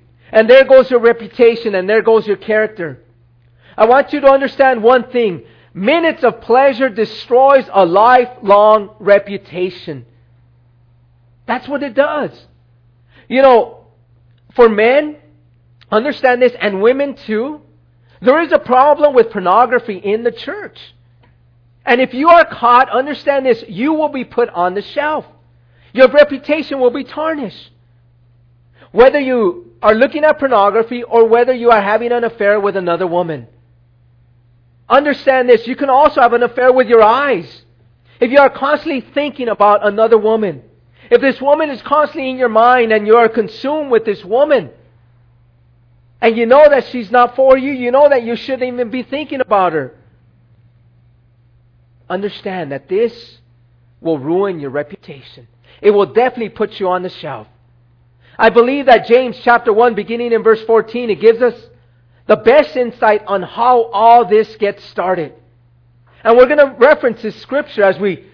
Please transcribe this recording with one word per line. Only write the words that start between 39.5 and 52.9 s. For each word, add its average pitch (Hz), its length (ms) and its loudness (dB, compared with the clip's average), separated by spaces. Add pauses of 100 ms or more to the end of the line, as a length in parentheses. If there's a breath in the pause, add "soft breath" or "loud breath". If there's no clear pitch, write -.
another 220 320 2
woman, 208 440 -4 (480 soft breath)
if 240 120 2
this 269 180 -2
woman 294 300 0
is 240 120 -12
constantly 285 480 -2
in 254 60 -8
your 247 140 -2
mind 226 420 2
and 208 140 -2
you 220 100 4
are 233 120 4
consumed 269 600 -6
with 220 140 0
this 196 200 -8
woman, 233 460 -2 (1500)
and 226 160 0
you 233 100 -2
know 285 220 6
that 269 180 2
she's 226 240 -12
not 247 240 0
for 262 220 4
you, 269 160 -6
you 247 180 -6
know 277 180 4
that 262 160 0
you 233 120 -6
shouldn't 254 260 -10
even 247 280 -6
be 156 120 -6
thinking 277 380 -8
about 190 320 0
her. 139 220 -6 (2250)
Understand 185 640 -10
that 135 140 -12
this 220 520 -6 (640)